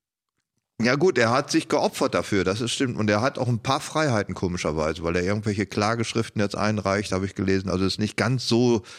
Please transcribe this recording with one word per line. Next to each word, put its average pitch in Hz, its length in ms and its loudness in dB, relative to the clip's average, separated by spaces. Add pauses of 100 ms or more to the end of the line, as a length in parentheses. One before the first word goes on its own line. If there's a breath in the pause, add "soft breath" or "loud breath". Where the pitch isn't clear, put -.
(800)
ja 120 140 2
gut, 170 240 2
er 113 140 4
hat 127 180 0
sich 160 180 0
geopfert 151 460 0
dafür, 92 300 2
das 98 160 0
ist 117 100 -4
stimmt. 127 260 -2
Und 104 140 2
er 104 100 4
hat 135 180 0
auch 117 100 -2
ein 120 100 2
paar 139 220 0
Freiheiten, 117 540 0
komischerweise, 82 680 -2
weil 85 140 0
er 87 80 0
irgendwelche 104 420 -2
Klageschriften 113 720 -2
jetzt 101 160 -2
einreicht, 104 560 0
habe 95 140 -2
ich 98 80 -8
gelesen. 95 340 0
Also 92 160 0
es 95 100 0
ist - 40 -8
nicht 107 180 -2
ganz 120 320 0
so 120 340 4 (160 loud breath)